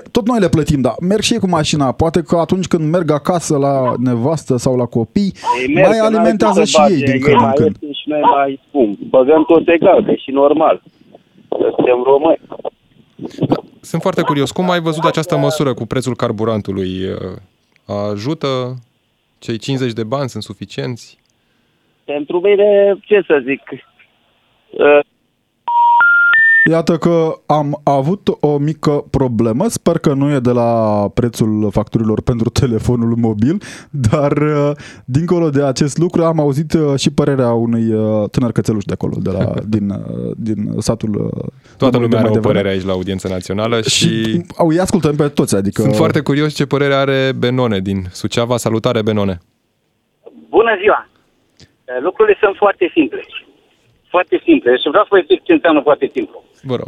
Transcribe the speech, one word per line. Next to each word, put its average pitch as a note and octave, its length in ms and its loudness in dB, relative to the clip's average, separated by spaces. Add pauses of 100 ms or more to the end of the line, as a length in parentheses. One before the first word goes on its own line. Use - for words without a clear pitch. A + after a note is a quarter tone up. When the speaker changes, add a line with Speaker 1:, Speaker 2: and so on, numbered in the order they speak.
(100)
Speaker 1:
tot A3+ 160 0
noi A#3+ 140 0
le F3 80 2
plătim, D3+ 320 0
dar A#2+ 200 0
merg G3 200 0
și - 120 -2
ei A#3 60 0
cu G3 100 0
mașina. D3 440 0
Poate D#3+ 300 0
că F3 140 0
atunci E3+ 300 -2
când D#3+ 240 0
merg E3+ 200 0
acasă D#3 460 -2
la C#3 420 0
nevastă B2+ 580 -2
sau B2+ 200 0
la B2 80 0
copii, D3 480 -2 (280)
Speaker 2:
Ei C#4 140 -2
merg, F#3+ 140 4
Speaker 1:
mai A3+ 100 2
Speaker 2:
că A3 40 2
n-au A3 120 2
Speaker 1:
alimentează G#3 460 2
Speaker 2:
ce D3+ 60 4
să C#3 40 -4
Speaker 1:
și D#3 80 0
Speaker 2:
bage D3+ 160 6
Speaker 1:
ei C#3 80 0
din C3 120 0
Speaker 2:
ei C3 60 0
Speaker 1:
când C#3 160 4
în C#3 60 4
Speaker 2:
mai C3+ 120 2
Speaker 1:
când. - 120 2
Speaker 2:
ieftin - 260 -6
și - 160 -10
noi D3+ 120 -2
mai C#3 480 0
scump. G#2+ 300 0
Băgăm C#3+ 460 4
tot D#3+ 240 4
egal, E3 360 4
că - 80 0
și - 180 -4
normal. C#3 520 2 (680)
Că - 280 -2
suntem B2 260 2
români. C#3 380 2 (1400)
Speaker 3:
Sunt - 220 -6
foarte F3+ 200 0
curios. C#3+ 280 0
Cum F3+ 200 -2
ai F3 100 0
văzut D#3+ 240 -2
această D#3+ 320 0
măsură C#3+ 380 0
cu A#2 120 -8
prețul B2 300 -4
carburantului? G#2 760 -4 (1200)
Ajută? B2+ 640 -6 (640)
Cei A#2 180 -8
cincizeci B2+ 360 -4
de A2 120 -6
bani C3+ 240 -4
sunt A2 140 -10
suficienți? - 760 -12 (840)
Speaker 2:
Pentru D3 360 -4
mine, G3+ 640 4
ce G3+ 240 0
să D3 180 2
zic, C3+ 180 -6 (1080)
uh, D3 340 4 (1700)
Speaker 1:
Iată E3 260 0
că E3 380 0 (120)
am D3 380 0
avut C#3+ 440 0 (120)
o D3 180 2
mică D3 520 0
problemă. A#2 580 0
Sper E3+ 300 -2
că D#3+ 140 0
nu C#3 200 0
e C#3+ 60 0
de B2 120 0
la A#2+ 200 2 (440)
prețul A2 560 0
facturilor A2 520 -2
pentru A#2 260 -2
telefonul A#2 680 0
mobil, A#2 420 0 (320)
dar, C#3+ 420 0
uh, D3 380 0 (340)
dincolo E3 460 0
de C#3+ 120 0
acest C#3 360 -2
lucru, E3+ 260 0
am E3 160 0
auzit, D3 320 -2
uh, D3 260 2
și D#3+ 120 0
părerea C#3 420 0
unui, A#2 400 0
uh, G#2+ 380 0
tânăr A#2+ 220 0
cățeluș G#2+ 320 -2
de - 80 -6
acolo, - 260 -6
de G2 120 -4
la, F#2+ 140 -2 (160)
Speaker 3:
<laughs> G#2+ 140 -4
Speaker 1:
din, G2+ 160 -2
uh, G#2+ 460 -8
din G#2+ 420 -6
satul, A2 360 -4
uh, - 360 -6 (260)
Speaker 3:
Toată B2 200 2
Speaker 1:
de A#2+ 60 2
Speaker 3:
lumea A2+ 180 2
Speaker 1:
mai A2+ 80 2
Speaker 3:
are - 0 -
o A2 40 2
Speaker 1:
devreme. G#2+ 220 2
Speaker 3:
părere G2 200 0
aici F#2 120 -4
la F#2+ 60 -2
Audiență F#2 360 -4
Națională G2+ 520 -4
Speaker 1:
Și, A2 100 -6
Speaker 3:
și A2+ 500 0 (180)
Speaker 1:
au, E3+ 100 2
îi D#3+ 100 2
ascultăm D#3+ 380 0
pe D3 120 0
toți, C#3 280 -2
adică G2+ 260 -2
Speaker 3:
sunt G#2+ 120 2
foarte D#3 260 2
curios D3 340 -2
ce D3 120 -2
părere C#3 280 0
are C3+ 440 0
Benone B2 400 0
din F#2+ 320 -4
Suceava. A#2 460 -2
Salutare, A2+ 460 0
Benone! G#2 360 0 (1120)
Speaker 4:
Bună A3+ 320 2
ziua! F3+ 280 0 (920)
Lucrurile F#3 400 2
sunt G3 160 0
foarte G3 360 0
simple. - 320 -2 (840)
Foarte F3+ 400 -2
simple. C3+ 220 4 (100)
Și - 120 -4
vreau G3 120 2
să - 80 -2
vă G3 60 4
explic - 240 0
ce - 100 0
înseamnă E3 360 2
foarte D3+ 280 2
simplu. - 220 -6 (320)
Speaker 3:
Vă B2 60 0
rog. - 100 -8